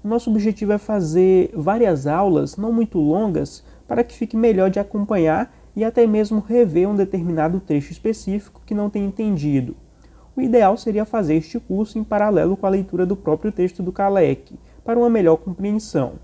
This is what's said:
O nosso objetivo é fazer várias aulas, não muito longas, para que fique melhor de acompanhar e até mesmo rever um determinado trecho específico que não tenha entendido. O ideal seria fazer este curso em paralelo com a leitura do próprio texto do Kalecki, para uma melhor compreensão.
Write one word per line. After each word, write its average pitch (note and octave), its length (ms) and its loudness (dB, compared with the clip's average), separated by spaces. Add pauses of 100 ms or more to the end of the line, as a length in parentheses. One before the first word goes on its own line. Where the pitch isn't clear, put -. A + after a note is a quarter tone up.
O G#3 40 -8
nosso A#3 220 -2
objetivo G#3+ 440 0
é G#3 40 0
fazer F#3 760 2
várias E3+ 500 0
aulas, D#3 500 0
não A3 160 -4
muito A3+ 280 0
longas, D#3 640 -2 (240)
para A#3 160 0
que A3+ 100 -6
fique A3 240 -6
melhor G3 320 2
de F#3+ 100 -2
acompanhar G3+ 720 -2 (240)
e G#3+ 80 -2
até A#3 220 2
mesmo G#3+ 340 0
rever G#3 480 2
um G#3 80 -2
determinado F3 640 -2
trecho D3 320 -4
específico G#3 720 -8
que G#3 120 -8
não G#3 160 -4
tenha G3+ 160 -4
entendido. D3+ 680 -2 (600)
O C4 60 -2
ideal A3 360 4
seria G#3+ 280 -4
fazer F#3 280 -2
este E3 260 -2
curso G#3+ 380 -4
em A3 60 -4
paralelo G3+ 520 0
com F#3+ 120 -4
a - 20 2
leitura F#3 380 -2
do G3 80 -2
próprio F#3+ 360 -2
texto F3+ 300 -4
do F3+ 100 -4
Kalecki, F#3 680 0 (240)
para A#3 160 0
uma A#3+ 100 4
melhor F3 280 4
compreensão. F#3+ 880 -4